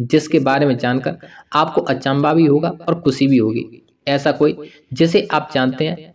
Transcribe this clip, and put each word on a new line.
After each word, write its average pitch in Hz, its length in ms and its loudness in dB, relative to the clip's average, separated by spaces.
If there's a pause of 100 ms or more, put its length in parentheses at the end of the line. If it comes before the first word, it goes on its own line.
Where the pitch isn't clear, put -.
जिसके 151 400 0
बारे 135 260 2
में 127 120 0
जानकर 127 380 -2 (360)
आपको 156 300 0
अचंभा 143 520 -2
भी 165 120 6
होगा 156 260 2 (160)
और 170 120 -2
खुशी 135 280 0
भी 135 100 4
होगी। 110 440 -4 (240)
ऐसा 143 260 0
कोई 151 240 0 (360)
जिसे 165 400 2
आप 151 220 -2
जानते 131 320 0
हैं 165 280 -8